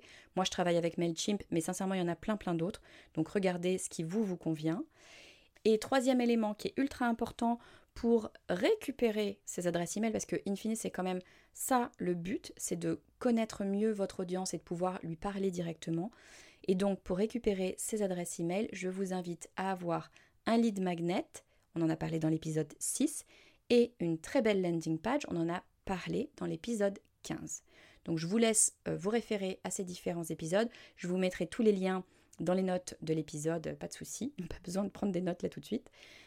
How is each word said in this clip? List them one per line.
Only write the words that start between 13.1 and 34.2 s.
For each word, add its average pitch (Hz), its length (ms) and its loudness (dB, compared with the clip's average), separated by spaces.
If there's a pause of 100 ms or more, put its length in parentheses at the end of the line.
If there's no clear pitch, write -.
connaître 226 460 0
mieux 202 260 2
votre 196 300 -2
audience 185 320 -2
et 175 60 -2
de - 40 -14
pouvoir 180 400 -2
lui 165 140 -6
parler 196 340 -2
directement. 170 580 -4 (600)
Et 190 60 4
donc, 196 260 0
pour 180 160 -2
récupérer 202 600 0
ces - 240 -2
adresses 180 380 -2
email, 180 320 0
je 185 160 -6
vous 185 240 -2
invite 175 460 -6
à 190 140 -2
avoir 170 380 -4 (360)
un 220 100 4
lead 226 240 4
magnet, 180 460 0 (500)
on 165 60 0
en 160 80 4
a 160 80 2
parlé 160 220 -2
dans 156 100 2
l'épisode 156 500 0
six, - 460 0 (440)
et 240 300 6
une 165 180 2
très 254 240 0
belle 208 200 4
landing 165 360 0
page, 254 320 -2
on 175 60 -2
en 165 140 0
a 175 140 -4 (220)
parlé 180 520 -2
dans 180 80 -6
l'épisode 202 540 0 (240)
quinze. - 400 -8 (420)
Donc, 160 140 0
je 165 80 -4
vous 202 100 2
laisse, 226 380 4 (120)
euh, 160 80 0
vous 165 140 -2
référer 208 540 0
à 185 80 -6
ces 202 120 -4
différents 180 400 -4
épisodes. 165 460 0 (260)
Je - 120 -8
vous 180 100 0
mettrai 185 300 0
tous - 160 -2
les 214 80 8
liens 185 320 0 (360)
dans 170 140 2
les 190 80 4
notes 180 400 -2
de 160 120 -2
l'épisode, 160 680 -2
pas 170 80 -8
de - 60 -16
souci, - 440 -8